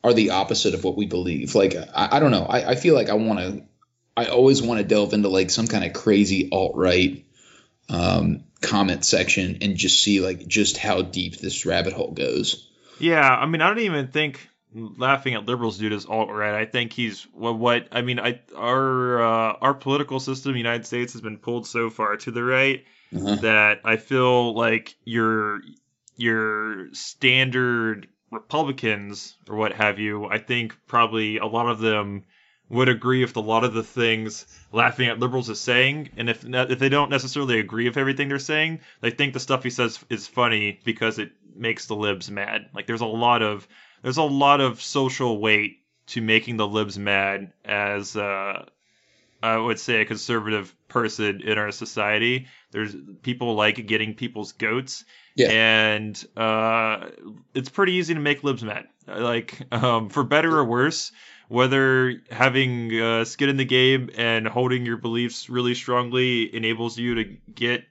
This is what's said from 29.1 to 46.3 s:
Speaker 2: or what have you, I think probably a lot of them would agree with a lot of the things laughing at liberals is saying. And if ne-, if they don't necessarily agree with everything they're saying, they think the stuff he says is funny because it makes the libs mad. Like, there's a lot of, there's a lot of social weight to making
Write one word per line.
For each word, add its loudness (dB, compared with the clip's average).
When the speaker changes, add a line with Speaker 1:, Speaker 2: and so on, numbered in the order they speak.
Speaker 2:
or -8
what -2
have 2
you, -4
I -2
think -4
probably 0
a -2
lot 0
of -2
them -2
would 4
agree 2
with -4
a -4
lot 2
of 0
the -4
things -4
laughing 0
at -4
liberals -2
is -8
saying. 0
And -4
if -4
ne-, -2
if -2
they 2
don't 2
necessarily -2
agree -2
with -2
everything -2
they're -2
saying, -2
they -2
think -2
the -6
stuff -2
he -4
says -2
is -6
funny 0
because -2
it -8
makes -6
the -6
libs -4
mad. -6
Like, -10
there's -4
a -2
lot 2
of, -4
there's -4
a 2
lot 4
of 0
social -2
weight 2
to -6
making 2